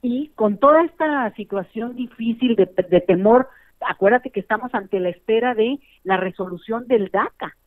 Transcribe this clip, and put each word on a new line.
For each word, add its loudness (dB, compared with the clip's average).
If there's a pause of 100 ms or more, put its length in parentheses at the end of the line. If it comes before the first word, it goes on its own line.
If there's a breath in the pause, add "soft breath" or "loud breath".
y -6
con 0
toda 6
esta -2
situación -8
difícil -2
de, 2 (220)
de 6
temor, 4 (320 soft breath)
acuérdate 0
que -6
estamos -6
ante -4
la -2
espera -2
de -2 (240 soft breath)
la -2
resolución -8
del 0
daca -6 (100)